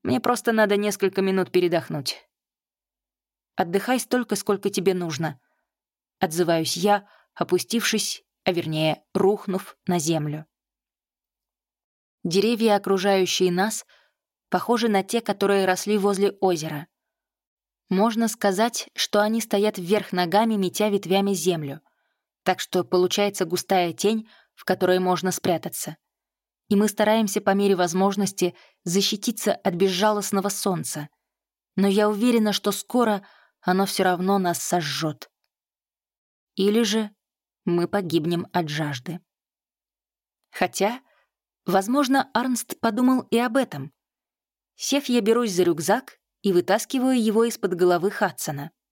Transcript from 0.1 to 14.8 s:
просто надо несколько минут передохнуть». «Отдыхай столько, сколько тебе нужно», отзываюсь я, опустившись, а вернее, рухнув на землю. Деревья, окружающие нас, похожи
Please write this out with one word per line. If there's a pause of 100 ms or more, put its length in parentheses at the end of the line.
просто
надо
несколько
минут
передохнуть». (1300)
«Отдыхай
столько,
сколько
тебе
нужно», (840)
отзываюсь
я, (240)
опустившись, (220)
а
вернее, (100)
рухнув
на
землю. (1800)
Деревья,
окружающие
нас, (640)
похожи